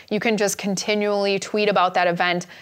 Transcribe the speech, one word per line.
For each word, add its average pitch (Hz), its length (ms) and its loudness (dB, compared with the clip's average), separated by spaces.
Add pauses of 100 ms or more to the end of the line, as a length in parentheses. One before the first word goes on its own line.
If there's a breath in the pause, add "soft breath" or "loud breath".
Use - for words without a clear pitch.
you 214 120 -2
can 220 160 0
just 202 200 0
continually 202 800 0
tweet 208 300 -2
about 185 260 2
that 180 140 2
event 175 400 0 (140 loud breath)